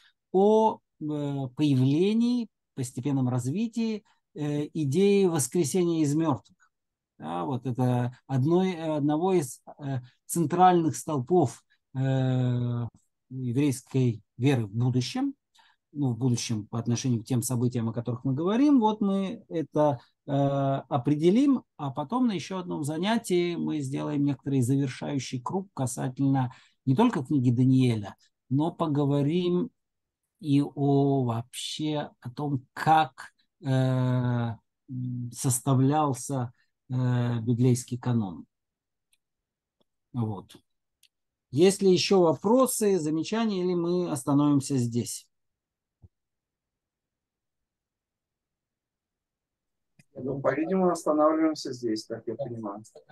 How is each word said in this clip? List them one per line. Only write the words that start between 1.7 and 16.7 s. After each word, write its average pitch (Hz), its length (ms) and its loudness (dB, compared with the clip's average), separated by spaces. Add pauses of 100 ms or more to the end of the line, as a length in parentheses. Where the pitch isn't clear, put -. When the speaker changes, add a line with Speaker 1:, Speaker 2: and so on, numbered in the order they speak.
Speaker 1:
постепенном 131 540 -2
развитии, 208 760 -4 (300)
э, 147 400 -4
идеи 190 520 2
воскресения 165 760 0
из 143 120 2
мёртвых. 156 420 -2 (600)
Да, 170 260 -6
вот 131 220 -6
это 123 500 0 (120)
одной, 170 460 2 (220)
одного 151 380 0
из, 151 260 -2 (200)
э, 135 200 -4 (260)
центральных 170 680 4
столпов, 151 680 0 (340)
э, 127 880 0 (440)
еврейской 127 920 -2 (160)
веры 123 280 2
в 98 80 -14
будущем, 127 600 -2 (580)
ну, 139 200 -2
в 107 60 -6
будущем 117 500 -2
по 117 100 -6